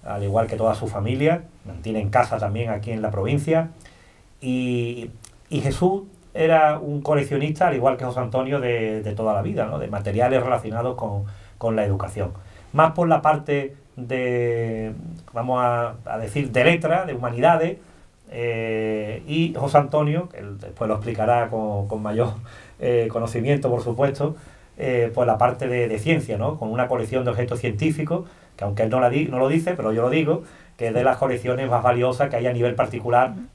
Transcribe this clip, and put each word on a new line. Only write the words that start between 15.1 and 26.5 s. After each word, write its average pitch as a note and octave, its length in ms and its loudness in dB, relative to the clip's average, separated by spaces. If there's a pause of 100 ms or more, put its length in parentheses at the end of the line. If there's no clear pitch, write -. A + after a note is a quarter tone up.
vamos B2 280 -2
a, A#2+ 340 0 (100)
a - 120 -6
decir, A#2+ 340 -4
de B2 120 4
letra, E3+ 420 4
de D3 80 -6
humanidades, D#3 640 2 (540)
eh, A2 960 -4
y D#3+ 320 0
José C#3+ 220 4
Antonio, D3+ 500 0
que - 80 -18
él G2+ 220 -12
después G2+ 280 -6
lo G#2+ 60 2
explicará A2+ 560 0
con, G#2 380 -2
con G#2+ 160 -6
mayor, A2 300 0 (460)
eh, A#2+ 320 2
conocimiento, A#2+ 600 0
por A#2 100 0
supuesto, C#3 540 0 (420)
eh, B2 340 0
pues B2 140 2
la A2+ 140 2
parte B2 280 2
de, B2 200 0
de G#2+ 100 -2
ciencia, A2+ 400 0
¿no? C#3+ 220 -2